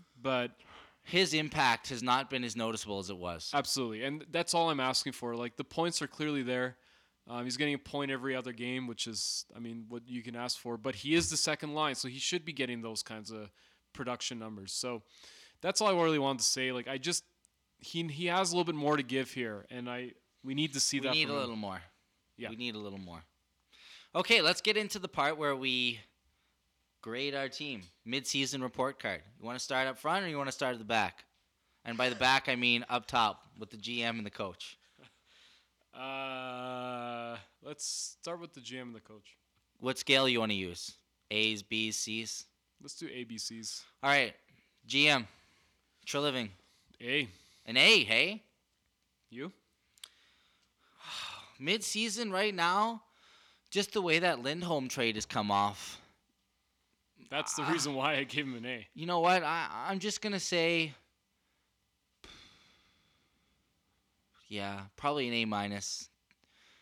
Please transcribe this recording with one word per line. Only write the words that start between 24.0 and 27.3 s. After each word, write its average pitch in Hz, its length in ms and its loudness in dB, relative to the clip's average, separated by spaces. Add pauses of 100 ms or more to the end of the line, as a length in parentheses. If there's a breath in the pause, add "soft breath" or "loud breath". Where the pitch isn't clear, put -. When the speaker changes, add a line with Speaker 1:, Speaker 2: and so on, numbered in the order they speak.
Speaker 2:
Okay, 185 280 6
let's 170 180 4
get 214 160 2
into 214 220 -2
the 180 100 -6
part 151 300 2
where 143 180 2
we 127 440 0 (1000)
grade 135 320 -4